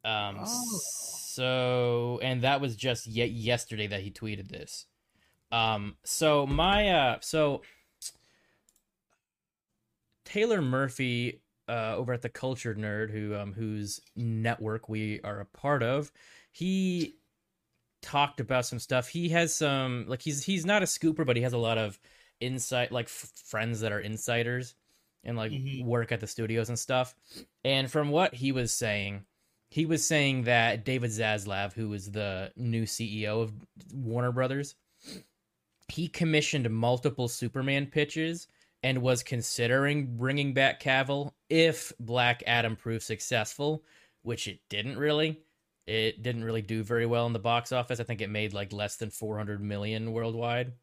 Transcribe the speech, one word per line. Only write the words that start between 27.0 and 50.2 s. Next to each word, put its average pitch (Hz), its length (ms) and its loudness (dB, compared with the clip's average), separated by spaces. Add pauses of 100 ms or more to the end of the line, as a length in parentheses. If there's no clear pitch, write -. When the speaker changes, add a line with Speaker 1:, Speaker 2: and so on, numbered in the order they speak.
Speaker 1:
And 135 260 2
from 147 200 2
what 165 240 4
he 135 180 0
was 123 200 0
saying, 101 540 -2 (440)
he 160 160 2
was 160 200 2
saying 139 380 4
that 113 400 4
David 127 260 0
Zaslav, 104 640 -2
who 110 200 -4
is 101 200 -8
the 98 440 -4
new 113 300 0
C 107 360 -4
E 104 60 -2
O 110 120 0
of 110 120 -2 (400)
Warner 123 400 0
Brothers, 131 440 -2 (1120)
he 160 200 -4
commissioned 151 600 2
multiple 123 580 2
Superman 135 580 -2
pitches 156 640 -2 (340)
and 131 200 2
was 127 200 4
considering 131 960 0
bringing 135 380 0
back 135 260 4
Cavill 139 520 0 (160)
if 160 500 4
Black 120 480 2
Adam 117 300 2
proved 113 280 -4
successful, 127 800 -2 (380)
which 110 260 -4
it 95 200 -12
didn't 113 300 -4
really. 151 440 2 (440)
It 110 360 0
didn't 117 220 -2
really 113 180 -2
do 110 220 -2
very 117 220 2
well 117 200 2
in 117 60 0
the 113 60 -2
box 117 340 0
office. 120 280 -2
I 117 40 -2
think 110 160 -6
it 101 100 -4
made, 107 220 -2
like, 101 200 -6
less 104 240 -4
than 107 140 -6
four 107 280 -6
hundred 104 240 -4
million 107 500 -2
worldwide. 120 720 -2